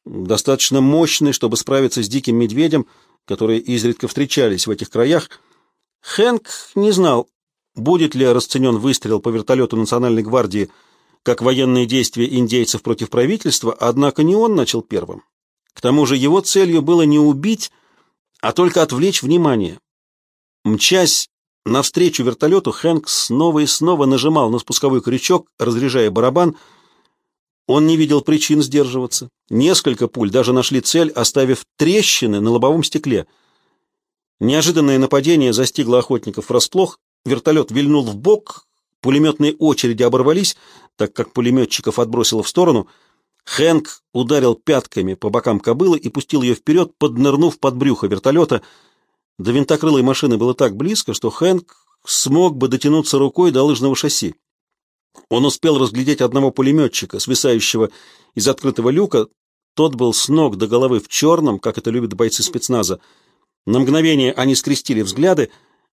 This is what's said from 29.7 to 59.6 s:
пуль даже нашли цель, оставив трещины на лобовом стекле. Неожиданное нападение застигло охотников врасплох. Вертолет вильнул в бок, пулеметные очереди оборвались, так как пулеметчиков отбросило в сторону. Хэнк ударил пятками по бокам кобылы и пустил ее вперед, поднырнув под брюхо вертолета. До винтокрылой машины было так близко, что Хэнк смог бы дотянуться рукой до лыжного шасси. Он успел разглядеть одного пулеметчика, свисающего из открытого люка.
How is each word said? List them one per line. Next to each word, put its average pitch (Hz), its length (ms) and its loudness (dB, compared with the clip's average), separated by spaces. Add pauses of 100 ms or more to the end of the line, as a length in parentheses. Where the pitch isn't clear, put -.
пуль 110 220 -4
даже 120 240 0
нашли 127 280 0
цель, 165 300 0
оставив 131 540 -2 (120)
трещины 151 640 0
на 110 100 0
лобовом 135 320 2
стекле. 135 420 -4 (1160)
Неожиданное 143 600 2
нападение 135 540 2
застигло 123 460 0
охотников 110 500 -4
врасплох. 165 500 0 (260)
Вертолет 135 460 0
вильнул 143 320 2
в 104 140 -6
бок, 208 500 -2 (320)
пулеметные 147 560 2
очереди 127 480 0
оборвались, 131 540 2 (400)
так 104 160 -4
как - 180 -6
пулеметчиков 123 680 -2
отбросило 113 440 -2
в - 60 -10
сторону. 160 380 2 (580)
Хэнк 156 560 0 (120)
ударил 127 420 0
пятками 107 580 -2
по 104 160 -6
бокам 113 320 -2
кобылы 156 360 0
и 123 120 -8
пустил 139 320 -4
ее 123 140 0
вперед, 165 420 0
поднырнув 139 640 0
под 131 160 -2
брюхо 123 320 -2
вертолета. 135 540 0 (800)
До 98 120 -4
винтокрылой 147 500 2
машины 123 360 0
было 120 160 0
так 117 220 0
близко, 151 380 -4
что - 160 -4
Хэнк 180 440 -2 (320)
смог 156 520 0
бы 127 100 0
дотянуться 143 520 0
рукой 160 320 2
до 131 120 2
лыжного 139 320 0
шасси. 101 400 -4 (920)
Он 120 160 2
успел 147 320 0
разглядеть 131 440 -2
одного 131 300 0
пулеметчика, 135 680 -2
свисающего 117 720 0 (460)
из 104 120 -2
открытого 127 420 0
люка. 143 380 0 (480)